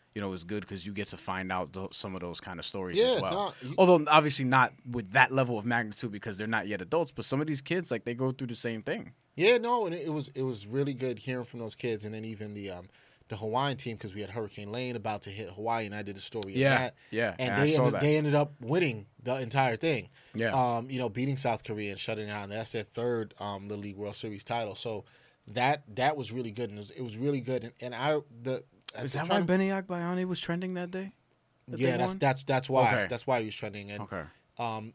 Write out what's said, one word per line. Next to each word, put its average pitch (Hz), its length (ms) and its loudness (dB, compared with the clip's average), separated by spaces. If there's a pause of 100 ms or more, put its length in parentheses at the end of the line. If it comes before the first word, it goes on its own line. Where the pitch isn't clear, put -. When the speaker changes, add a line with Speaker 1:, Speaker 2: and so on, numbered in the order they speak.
(140)
Speaker 1:
you 107 80 -6
know, 95 120 -2
is 85 100 -8
good 95 240 -6
'cause 92 180 -8
you 101 80 -6
get 101 160 -4
to 92 80 -4
find 92 340 -4
out 92 220 -2
tho-, 95 200 -6
some 98 200 -6
of 92 80 -6
those 87 200 -8
kind 90 180 -10
of 78 60 -8
stories 95 320 -4
Speaker 2:
Yeah, 226 80 4 (100)
Speaker 1:
as 185 60 0
well. 196 420 -2
Speaker 2:
no, 127 60 -8
you 151 80 -8
Speaker 1:
Although, 180 320 10
obviously 151 360 6
not 127 280 6 (160)
with 113 240 -6
that 127 180 8
level 123 260 2
of 104 80 -4
magnitude 117 460 0
because 101 260 -8
they're 107 100 -4
not 107 200 2
yet 101 140 -2
adults, 147 300 0
but 113 120 -8
some 135 160 0
of 151 80 0
these 143 140 -2
kids, 170 300 -2
like, 117 120 -2
they 120 100 -2
go 131 200 0
through 131 140 -6
the 117 80 -4
same 113 280 -4
thing. 180 300 -6 (220)
Speaker 2:
Yeah, 214 220 6
no, 233 280 2
and 170 100 -2
it, 165 120 -6
it - 20 -4
was, 147 260 -4
it 131 80 -4
was 110 240 -4
really 139 260 0
good 123 240 -2
hearing 123 280 -4
from 120 160 -12
those 110 140 -8
kids, 110 280 -2
and 107 100 -8
then 110 120 -8
even 107 280 -8
the, 101 180 -8
um, 90 180 -12 (400)
the 107 80 -8
Hawaiian 120 400 2
team, 113 200 -6
'cause 101 160 -10
we 101 80 -8
had 95 100 -6
Hurricane 104 400 -6
Lane 123 260 -4
about 107 260 -4
to 104 60 -10
hit 98 220 -8
Hawaii, 113 340 -2
and 101 100 -6
I 104 60 -6
did 98 160 -6
a 98 40 -12
story 98 320 -6
Speaker 1:
Yeah, 135 200 6
Speaker 2:
on 123 80 4
that. 123 140 -4 (160)
Speaker 1:
yeah, 110 280 0
Speaker 2:
And 127 120 2
Speaker 1:
and 101 100 4
I 143 40 6
Speaker 2:
they 151 60 4
Speaker 1:
saw 156 120 4
Speaker 2:
ended, - 100 6
Speaker 1:
that. 104 80 2
Speaker 2:
they 151 160 6
ended 151 180 4
up 147 240 4
winning 120 460 0 (180)
the 123 160 0
entire 127 380 2
thing. 127 320 0 (240)
Speaker 1:
Yeah. 113 200 0
Speaker 2:
Um, 123 360 2
you 131 100 -4
know, 127 100 0
beating 131 280 0
South 120 260 0
Korea 104 280 -4
and 98 80 -8
shutting 107 280 -4
down. 104 220 -6
That's 110 240 -6
their 110 100 -2
third, 117 560 -2
um, 101 300 -6
Little 104 140 -6
League 101 140 -8
World 101 180 -6
Series 104 280 -8
title. 113 320 -2
So 107 280 -6 (460)
that, 131 340 2 (120)
that 135 220 4
was 110 140 -6
really 117 200 -4
good, 113 180 -4
and 104 100 -12
it - 20 -8
was, 104 100 -12
it - 100 -10
was 110 160 -8
really 135 240 0
good. 123 240 -2
And, 120 160 -12
and 123 140 -6
I, 147 240 2 (240)
the, 131 200 -2 (340)
Speaker 1:
Is 131 180 -4
Speaker 2:
I'm 147 120 -2
Speaker 1:
that - 20 -2
why 185 140 4
Speaker 2:
trying 170 40 0
to 175 60 4
Speaker 1:
Beniak 190 300 2
Bayani 180 420 -2
was 180 140 -2
trending 180 360 -2
that 175 160 -6
day? 190 200 -6 (560)
That 120 120 -6
Speaker 2:
Yeah, 131 120 4
Speaker 1:
they 120 60 2
Speaker 2:
that's, 123 140 2
Speaker 1:
won? 190 80 -4
Speaker 2:
that's, - 240 2
that's 131 260 2
why. 127 260 6
Speaker 1:
Okay. 101 140 2
Speaker 2:
That's 120 180 -6
why 127 140 4
he 110 40 0
was 107 100 -6
trending. 101 360 -8
And, 104 120 -6
Speaker 1:
Okay. 95 200 -6 (340)
Speaker 2:
um, 113 360 -4